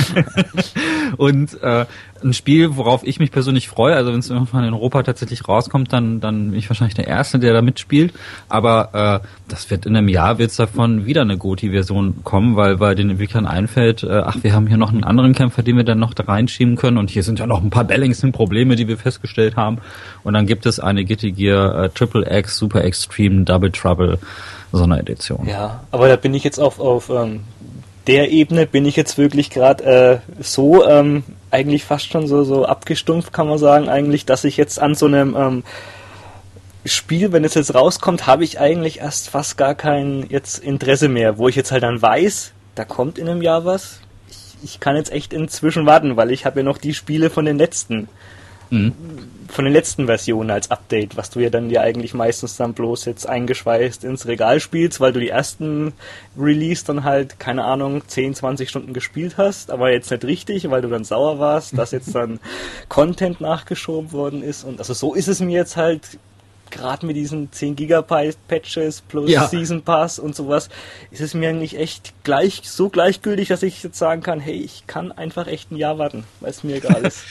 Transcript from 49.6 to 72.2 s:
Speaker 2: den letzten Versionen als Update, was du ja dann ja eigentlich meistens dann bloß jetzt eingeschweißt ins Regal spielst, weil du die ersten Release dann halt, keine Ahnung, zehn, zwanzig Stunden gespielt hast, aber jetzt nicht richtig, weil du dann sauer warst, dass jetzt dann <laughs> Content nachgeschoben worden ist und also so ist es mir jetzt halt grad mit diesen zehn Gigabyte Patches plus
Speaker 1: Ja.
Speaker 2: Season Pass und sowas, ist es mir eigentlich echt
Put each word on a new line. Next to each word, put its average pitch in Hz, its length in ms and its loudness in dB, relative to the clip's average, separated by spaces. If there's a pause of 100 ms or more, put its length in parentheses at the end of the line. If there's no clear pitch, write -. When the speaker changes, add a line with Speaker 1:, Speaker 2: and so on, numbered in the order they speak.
Speaker 2:
den 139 80 2
letzten - 320 2
Versionen 110 440 -2
als 107 220 -2
Update, 107 460 -4
was 104 120 -10
du 120 120 -4
ja 117 80 2
dann 117 200 -2
ja 117 120 2
eigentlich 117 320 -2
meistens 117 420 -2
dann 120 180 -4
bloß 117 300 -4
jetzt - 240 -10
eingeschweißt 123 800 -2
ins 131 220 -8
Regal 117 340 0
spielst, 165 400 -2
weil 131 100 4
du 120 80 -2
die 120 80 -4
ersten 151 640 -4 (480)
Release 151 460 -2
dann 143 180 -4
halt, 139 340 -2
keine 123 280 -6
Ahnung, 139 420 -2
zehn, 131 260 -4
zwanzig 131 360 -6
Stunden 131 240 -12
gespielt 156 440 -10
hast, 196 340 -2
aber 127 200 2
jetzt 123 180 -2
nicht 120 140 -6
richtig, 175 480 -6
weil 131 100 0
du 123 60 -6
dann 117 160 -6
sauer 139 340 -2
warst, 147 400 -2
dass 117 140 -4
jetzt 131 240 -8
dann 113 240 -4 (240)
<laughs> - 240 -16
Content 175 540 -2
nachgeschoben 160 720 -8
worden 143 280 -6
ist 147 220 -10
und 127 160 -14
also 117 140 -8
so 139 220 -4
ist 180 120 -2
es 190 140 -2
mir 175 160 -2
jetzt 175 180 -4
halt 165 260 -2 (720)
grad 127 300 -8
mit 156 140 -6
diesen 147 340 -8
zehn 147 240 -6
Gigabyte 156 640 0 (100)
Patches 160 580 -6
plus 147 240 -4
Speaker 1:
Ja. 151 160 4
Speaker 2:
Season 165 360 -4
Pass 165 380 0
und 147 160 -8
sowas, 143 340 -4 (420)
ist - 80 -20
es 151 140 -8
mir 165 160 -2
eigentlich 160 280 -6
echt - 360 -10 (100)